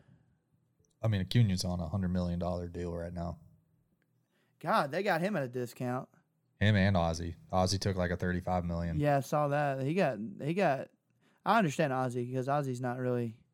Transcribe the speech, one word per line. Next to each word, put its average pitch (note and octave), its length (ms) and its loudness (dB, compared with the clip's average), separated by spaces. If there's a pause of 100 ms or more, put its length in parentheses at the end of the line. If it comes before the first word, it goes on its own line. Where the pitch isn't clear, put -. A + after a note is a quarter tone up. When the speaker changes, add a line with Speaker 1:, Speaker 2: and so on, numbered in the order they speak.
(1040)
Speaker 1:
I A2 40 2
mean, G#2+ 140 2
Acuna's G2 440 2
on F2+ 140 -2
a E2+ 80 -4
hundred F#2 220 -2
million F2 280 0
dollar F2 300 -4
deal F2 280 -6
right E2+ 180 -8
now. F2 240 -6 (1200)
Speaker 2:
God, E3 320 2
they E3+ 120 -2
got F3+ 180 2
him G3+ 140 0
at C#3+ 80 0
a B2+ 40 -2
discount. B2 600 -4 (520)
Speaker 1:
Him G#2+ 160 6
and G2 200 6
Ozzie. E2+ 400 0 (160)
Ozzie F#2 280 2
took, G2 180 0
like, F2+ 140 0
a F2 40 -2
thirty-five F2+ 500 0
million. E2+ 340 -2
Speaker 2:
Yeah, D3 180 4
I C#3 40 0
saw D3 260 0
that. C#3+ 340 -2
He C#3+ 140 -2
got, C#3+ 240 0 (240)
he D3+ 100 -2
got, E3+ 360 0 (540)
I G3+ 140 4
understand D#3 340 2
Ozzie B2+ 400 -2
'cause C3 160 -2
Ozzie's C3+ 340 -2
not B2 180 -4
really A#2+ 360 -2 (180)